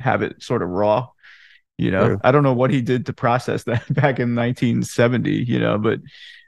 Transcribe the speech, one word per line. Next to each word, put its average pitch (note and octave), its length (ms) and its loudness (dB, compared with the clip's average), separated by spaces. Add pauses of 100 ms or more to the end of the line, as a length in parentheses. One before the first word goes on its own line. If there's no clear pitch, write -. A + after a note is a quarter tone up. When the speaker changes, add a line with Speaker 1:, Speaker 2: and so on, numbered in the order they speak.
Speaker 1:
have G#2+ 220 0
it - 200 -6
sort A2+ 200 -4
of F2 80 -4
raw, G#2 380 0 (680)
you - 140 -2
know? F#2+ 160 2
Speaker 2:
True. G#2 180 0
Speaker 1:
I B2+ 80 6
don't D3 120 4
know C3 100 2
what B2 160 2
he C3+ 100 0
did B2 260 -2
to - 60 -6
process A#2 520 -2
that A#2 240 -2
<laughs> - 40 -2
back C3+ 260 0
in A#2+ 160 -2
nineteen A#2+ 480 0
seventy, A#2 640 0
you A#2+ 140 -2
know, A2 180 0
but, G#2+ 240 -2 (480)